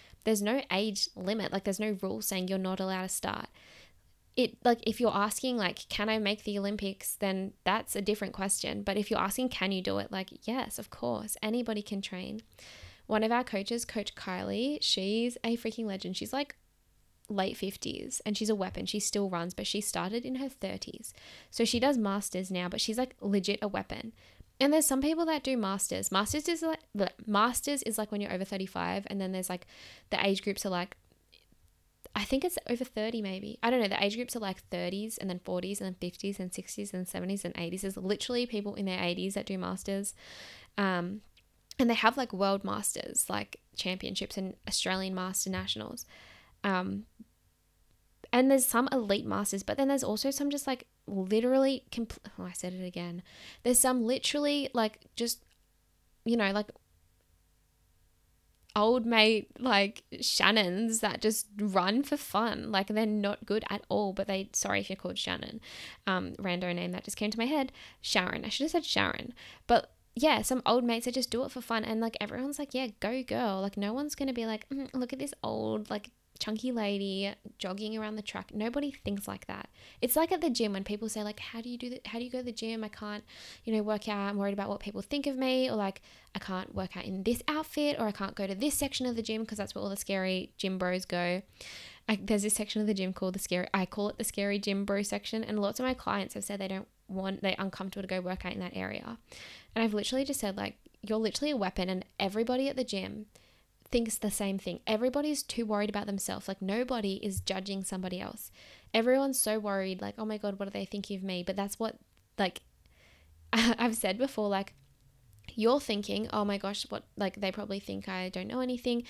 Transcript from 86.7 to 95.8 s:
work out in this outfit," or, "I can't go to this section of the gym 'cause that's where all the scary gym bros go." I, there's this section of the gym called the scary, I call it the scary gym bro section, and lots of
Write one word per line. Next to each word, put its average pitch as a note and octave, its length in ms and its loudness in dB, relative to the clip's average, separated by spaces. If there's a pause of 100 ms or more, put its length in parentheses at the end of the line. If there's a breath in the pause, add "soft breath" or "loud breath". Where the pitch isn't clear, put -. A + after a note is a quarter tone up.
work F#3+ 220 -6
out F3+ 80 -8
in F#3+ 180 -4
this A#3+ 240 2
outfit," D4+ 540 0
or, A3+ 80 2
"I G#3 40 0
can't G3 220 -4
go G3 140 -2
to G3 80 -4
this C#4 180 2
section C4+ 320 0
of B3 80 0
the A3+ 80 -2
gym A3 240 -2
'cause G#3+ 120 -6
that's G3 180 -6
where G3 60 -4
all G3+ 80 -2
the G3+ 60 -4
scary F#3+ 600 0
gym F#3+ 220 -2
bros F#3 260 0
go." F3 380 0 (640 loud breath)
I, G#3+ 80 4
there's G3+ 260 2
this G#3+ 120 0
section G#3+ 260 0
of G#3+ 80 2
the A3 60 4
gym F#3+ 180 0
called F#3 220 -2
the F#3+ 40 -4
scary, F3+ 360 0
I F#3+ 100 4
call G3+ 240 -2
it - 100 -6
the G#3+ 60 -4
scary G3+ 340 0
gym G3+ 260 0
bro G3+ 180 2
section, G#3 420 -4
and G#3+ 160 -2
lots G3+ 180 0
of B3+ 80 0